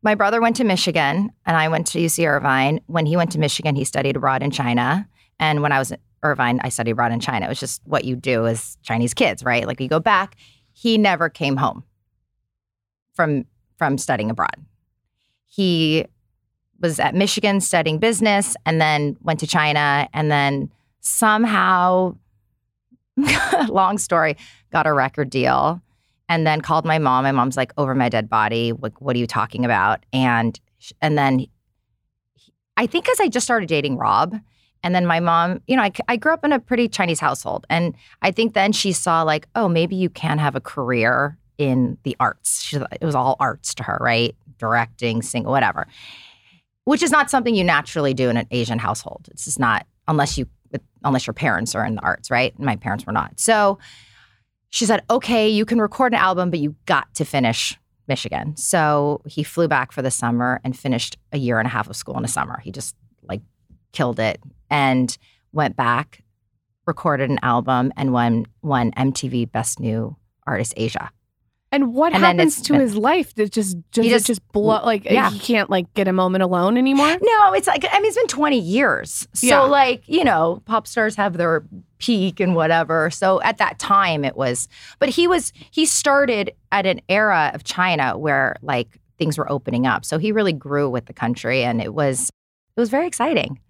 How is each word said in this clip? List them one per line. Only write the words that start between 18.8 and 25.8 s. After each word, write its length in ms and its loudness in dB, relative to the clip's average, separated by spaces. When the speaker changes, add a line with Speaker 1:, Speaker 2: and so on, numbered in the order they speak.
Speaker 1:
went 200 -2
to 60 -6
China 680 2
and 180 0
then 400 0
somehow, 1120 2
<laughs> 520 0
long 280 2
story, 400 0
got 160 2
a 60 2
record 360 0
deal 520 2